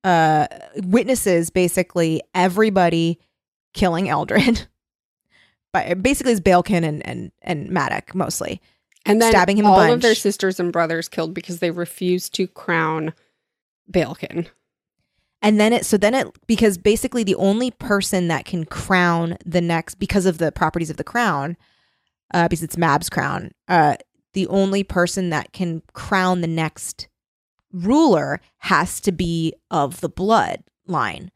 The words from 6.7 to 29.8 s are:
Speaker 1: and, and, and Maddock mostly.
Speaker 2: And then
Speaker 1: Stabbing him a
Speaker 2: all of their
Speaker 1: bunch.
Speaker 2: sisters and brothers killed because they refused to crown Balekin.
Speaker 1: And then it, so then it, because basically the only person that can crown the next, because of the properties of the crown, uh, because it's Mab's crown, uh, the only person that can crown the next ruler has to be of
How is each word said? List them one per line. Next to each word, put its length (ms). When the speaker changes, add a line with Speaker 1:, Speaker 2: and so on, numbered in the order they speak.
Speaker 1:
and, 240
and, 240
and 260
Maddock 460
mostly. 440
Speaker 2:
And 160
then 100
Speaker 1:
Stabbing 240
him 120
a 20
Speaker 2:
all 100
of 80
their 120
Speaker 1:
bunch. 60
Speaker 2:
sisters 400
and 140
brothers 340
killed 280
because 240
they 100
refused 640
to 140
crown 680
Balekin. 580
Speaker 1:
And 160
then 120
it, 140
so 100
then 200
it, 120
because 320
basically 440
the 120
only 340
person 600
that 160
can 200
crown 800
the 160
next, 380
because 260
of 140
the 120
properties 380
of 80
the 60
crown, 520
uh, 140
because 160
it's 120
Mab's 320
crown, 440
uh, 280
the 140
only 360
person 460
that 240
can 300
crown 480
the 60
next 600
ruler 680
has 440
to 100
be 420
of 320